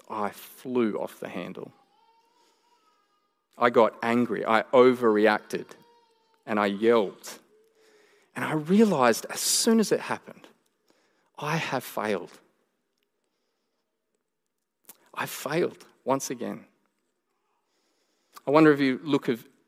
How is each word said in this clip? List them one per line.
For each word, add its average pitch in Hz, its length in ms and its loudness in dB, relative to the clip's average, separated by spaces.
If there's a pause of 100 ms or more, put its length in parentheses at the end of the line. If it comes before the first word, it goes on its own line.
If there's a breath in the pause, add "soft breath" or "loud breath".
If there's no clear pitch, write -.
(100)
I 107 180 -6
flew 120 720 -4
off - 200 -10
the 92 120 -12
handle. 95 420 -14 (1900)
I 120 120 2
got 113 320 4
angry, 117 420 -2
I 110 200 2
overreacted, 113 1000 2 (800)
and 107 160 -4
I 104 60 0
yelled. 104 720 0 (960 soft breath)
And - 100 -8
I 127 80 -6
realised 156 800 4
as - 100 -8
soon - 400 2
as 196 120 0
it 139 80 0
happened, - 460 -10 (920)
I 151 180 -4
have 143 260 -6
failed. 104 480 -6 (2750 soft breath)
I - 100 -6
failed - 640 -6 (180)
once 135 260 -2
again. - 360 -10 (1800)
I 135 40 -4
wonder 156 240 6
if 139 40 -2
you 131 240 0
look 143 260 -2
of, 117 140 -4 (260)